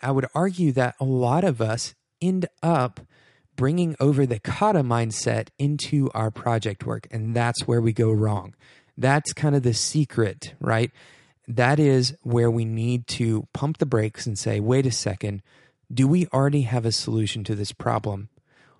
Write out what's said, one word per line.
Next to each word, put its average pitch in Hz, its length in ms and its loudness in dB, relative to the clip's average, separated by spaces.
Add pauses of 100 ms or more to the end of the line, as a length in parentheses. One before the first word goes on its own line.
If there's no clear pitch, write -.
I 131 100 -2
would 135 220 0
argue 175 380 0
that 123 300 0
a - 20 -2
lot 131 400 2
of 131 180 0
us 113 320 -4 (280)
end 180 260 -2 (160)
up 151 380 0 (560)
bringing 160 420 0
over 139 260 4
the 120 140 -2
kata 202 440 2
mindset 117 640 -2 (100)
into 143 540 0
our 110 180 -2
project 110 540 -4
work, 110 260 -8
and 113 240 -6
that's 120 320 0
where 120 140 2
we 113 100 2
go 110 200 2
wrong. 104 440 0 (420)
That's 135 360 0
kind 147 220 0
of 135 80 2
the 120 100 4
secret, - 880 -2
right? 113 300 0 (560)
That 123 320 2
is 131 340 4 (100)
where 120 280 2
we 113 140 0
need 117 420 -2
to 113 460 -2
pump 151 240 -4
the 156 80 0
brakes 110 400 -2
and 107 120 -6
say, 107 220 -2
"Wait 127 260 2
a 123 60 0
second, 101 500 -6 (520)
do 135 140 4
we 170 200 2
already 139 360 2
have 117 220 0
a 117 60 2
solution 110 540 -2
to 110 100 -4
this 101 160 -6
problem?" 107 580 -4 (500)